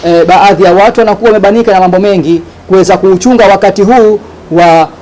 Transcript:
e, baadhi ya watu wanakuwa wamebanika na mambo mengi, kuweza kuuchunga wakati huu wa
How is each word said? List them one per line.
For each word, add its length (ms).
e, 200
baadhi 380
ya 100
watu 260
wanakuwa 320
wamebanika 400
na 80
mambo 200
mengi, 420
kuweza 300
kuuchunga 500
wakati 340
huu 380
wa 360